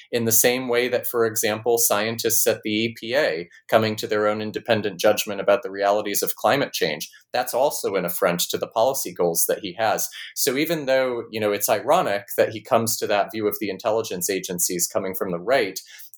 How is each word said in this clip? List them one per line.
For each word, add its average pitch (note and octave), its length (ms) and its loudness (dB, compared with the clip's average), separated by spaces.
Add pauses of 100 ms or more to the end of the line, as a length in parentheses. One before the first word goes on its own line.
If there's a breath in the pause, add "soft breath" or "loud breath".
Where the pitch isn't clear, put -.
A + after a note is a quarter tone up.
(120)
in A#2 140 0
the A2+ 60 2
same B2 360 4
way A#2+ 200 2
that, A#2 180 -2
for A#2 200 2
example, A2 520 0
scientists A2+ 680 0
at A2 160 2
the A2 80 -4
E A2+ 280 0
P A2+ 160 -6
A F2 340 0 (200 loud breath)
coming A2 280 4
to A2+ 100 -6
their G#2+ 220 2
own G#2+ 140 -2
independent G#2 580 -2
judgment G#2 400 2
about G2+ 220 4
the F#2+ 80 -8
realities G2+ 520 0
of F#2+ 140 -2
climate C3 380 2
change, D#2 360 -2 (220 loud breath)
that's B2 220 -2
also A#2+ 400 0
an F2+ 100 0
affront F2 360 0
to - 180 -2
the - 100 -4
policy A2+ 460 0
goals F2 340 2
that - 120 -2
he F#2 180 -8
has. G2 300 0 (260 loud breath)
So B2+ 220 0
even D#3 280 -2
though, B2+ 460 0
you G#2+ 100 -6
know, G#2 120 2
it's G2+ 180 0
ironic A2+ 560 2 (100)
that - 140 4
he G#2+ 120 -10
comes A2+ 360 0
to A2+ 80 -2
that G2+ 260 2
view G#2+ 160 -2
of G2+ 120 0
the G2 100 -4
intelligence G#2+ 580 -2
agencies F#2 580 -2
coming F#2+ 280 -4
from G2 160 -4
the E2+ 100 -4
right, A2 400 0 (380 loud breath)